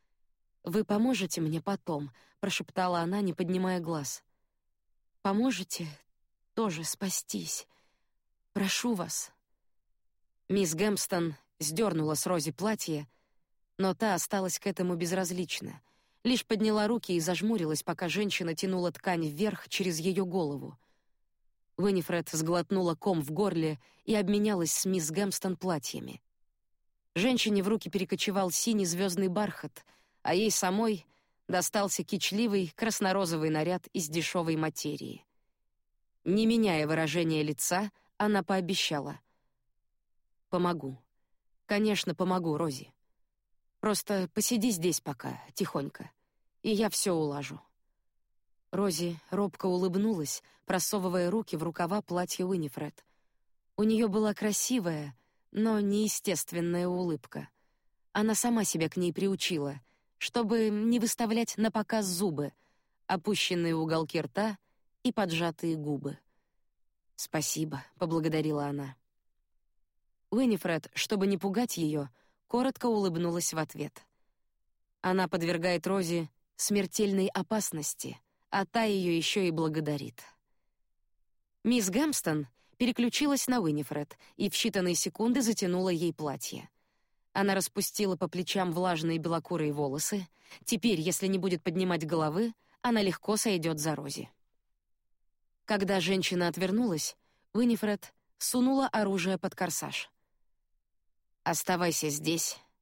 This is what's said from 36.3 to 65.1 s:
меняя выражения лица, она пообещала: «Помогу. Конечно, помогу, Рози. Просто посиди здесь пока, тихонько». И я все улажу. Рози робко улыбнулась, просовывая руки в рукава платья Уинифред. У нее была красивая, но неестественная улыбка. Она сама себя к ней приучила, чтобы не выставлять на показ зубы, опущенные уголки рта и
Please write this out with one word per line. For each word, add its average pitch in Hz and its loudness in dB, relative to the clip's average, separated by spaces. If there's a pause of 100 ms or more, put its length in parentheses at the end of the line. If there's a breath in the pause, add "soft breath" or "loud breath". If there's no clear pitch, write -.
меняя 208 4
выражения 160 2
лица, 180 -2 (260 soft breath)
она 208 2
пообещала: 170 -2 (1300)
«Помогу. 160 0 (680)
Конечно, 208 0
помогу, 180 0
Рози. 151 -4 (840)
Просто 196 0
посиди 226 2
здесь 170 0
пока, 131 -8 (120)
тихонько». - -4 (560)
И 220 2
я 208 2
все - 0
улажу. 143 -2 (1080)
Рози 175 0 (100)
робко 196 -2
улыбнулась, 185 0 (240 soft breath)
просовывая 185 0
руки 214 -2
в 151 -4
рукава 170 -2
платья 180 -4
Уинифред. 160 -4 (720)
У 208 2
нее 220 4
была 208 2
красивая, 175 0 (360)
но 214 2
неестественная 180 0
улыбка. 170 -4 (640)
Она 214 2
сама 226 2
себя 160 0
к - -6
ней 175 0
приучила, 156 -2 (380)
чтобы 226 2
не 226 2
выставлять 226 0
на 220 2
показ 214 0
зубы, 170 -2 (540)
опущенные 175 0
уголки 160 0
рта 202 -2 (460)
и 247 2